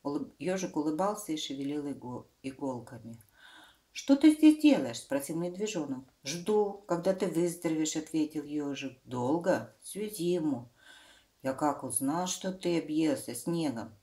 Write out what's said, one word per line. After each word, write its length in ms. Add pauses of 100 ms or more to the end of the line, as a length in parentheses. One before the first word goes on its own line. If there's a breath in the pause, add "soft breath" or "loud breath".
Улыб-, 380
ёжик 360
улыбался 560
и 60
шевелил 500
иго-, 400 (140)
иголками. 760 (800 loud breath)
«Что 200
ты 180
здесь 260
делаешь?» 380
спросил 400
медвежонок. 640 (200)
«Жду, 640
когда 260
ты 140
выздоровеешь», 680
ответил 480
ёжик. 600
«Долго?» 680 (120)
«Всю 260
зиму». 640 (720 loud breath)
«Я 100
как 300
узнал, 420
что 260
ты 280
объелся 560
снегом 680